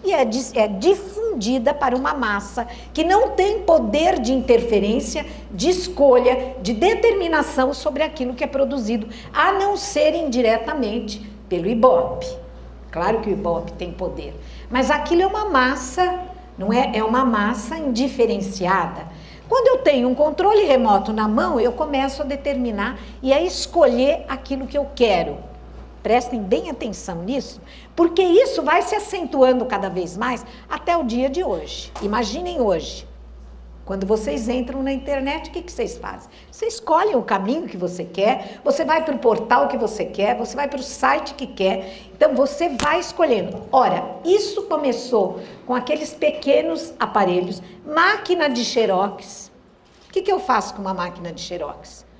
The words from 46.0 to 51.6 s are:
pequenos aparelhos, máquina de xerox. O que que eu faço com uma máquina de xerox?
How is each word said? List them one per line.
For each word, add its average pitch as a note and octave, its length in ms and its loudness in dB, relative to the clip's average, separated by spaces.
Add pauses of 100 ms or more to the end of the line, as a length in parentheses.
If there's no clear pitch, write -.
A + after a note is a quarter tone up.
pequenos D4+ 840 0
aparelhos, F3+ 640 0 (240)
máquina F4 640 2
de A#3+ 140 -2
xerox. G3+ 880 -2 (560)
O - 60 -20
que F#4+ 80 0
que G4 100 0
eu F#4 80 2
faço B3 360 -2
com G#3 60 -10
uma F#3+ 120 -4
máquina F3 400 -8
de - 80 -14
xerox? - 640 -12 (140)